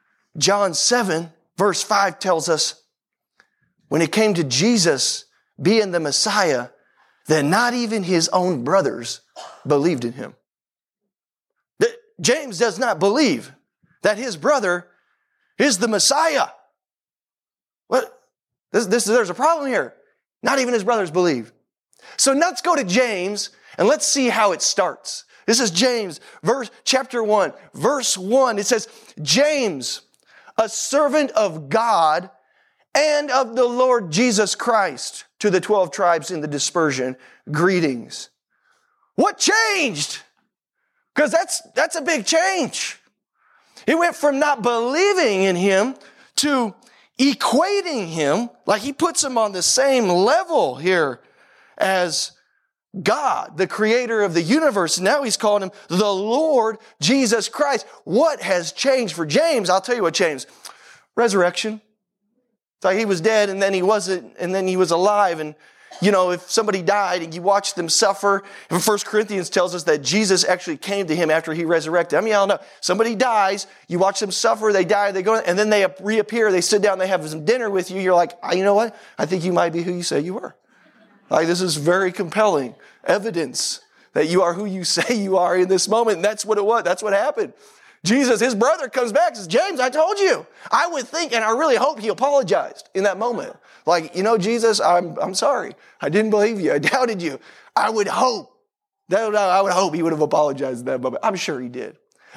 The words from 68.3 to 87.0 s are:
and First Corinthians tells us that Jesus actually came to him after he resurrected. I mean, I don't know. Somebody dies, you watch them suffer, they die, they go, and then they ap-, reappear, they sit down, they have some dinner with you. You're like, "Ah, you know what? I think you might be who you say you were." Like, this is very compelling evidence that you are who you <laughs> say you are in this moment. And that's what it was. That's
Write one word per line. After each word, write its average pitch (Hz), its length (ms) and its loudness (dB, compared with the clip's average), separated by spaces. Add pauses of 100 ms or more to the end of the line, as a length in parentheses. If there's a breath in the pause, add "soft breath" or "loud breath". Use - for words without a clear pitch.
and 175 140 0
First 208 220 0
Corinthians 202 440 -2
tells 180 240 0
us 170 100 -8
that 151 180 2
Jesus 180 420 2
actually 175 340 -2
came 196 300 -4
to 156 80 0
him 165 160 2
after 160 220 0
he 170 100 -4
resurrected. 160 540 0
I 175 40 2
mean, 220 120 0
I 208 40 4
don't 196 120 2
know. 190 100 2 (220 loud breath)
Somebody 220 340 0
dies, 202 520 0 (200 loud breath)
you 170 120 -2
watch 190 200 2
them 202 120 -4
suffer, 214 420 0
they 190 100 4
die, 202 280 2
they 190 100 -4
go, 214 140 2
and 180 220 0
then 214 120 2
they 202 160 4
ap-, 190 160 -2
reappear, 214 500 0
they 180 100 2
sit 202 200 2
down, 196 160 2
they 185 100 -2
have 170 220 0
some 156 160 -10
dinner 226 240 0
with 185 200 -2
you. 185 120 -6
You're 185 140 4
like, 175 180 2 (100)
"Ah, - 100 -2
you 185 100 0
know 202 120 4
what? 220 220 0 (200 loud breath)
I 214 80 -2
think 170 200 -4
you 185 80 0
might 170 180 2
be 170 120 -4
who 175 100 -4
you 175 100 -8
say 139 160 -2
you 170 140 -6
were." 269 220 -12 (720 soft breath)
Like, 165 180 2
this 175 140 0
is 170 160 -2
very 180 340 2
compelling 175 640 0 (300 soft breath)
evidence 165 720 -2 (340 soft breath)
that 156 140 0
you 180 140 2
are 170 120 2
who 196 120 -6
you 190 180 -6
<laughs> - 120 -2
say 214 200 0
you 190 220 0
are 175 180 2
in 185 120 2
this 185 200 0
moment. 220 300 2
And 170 80 -2
that's 208 200 -2
what 214 120 0
it 202 80 0
was. 233 180 2
That's 208 200 -2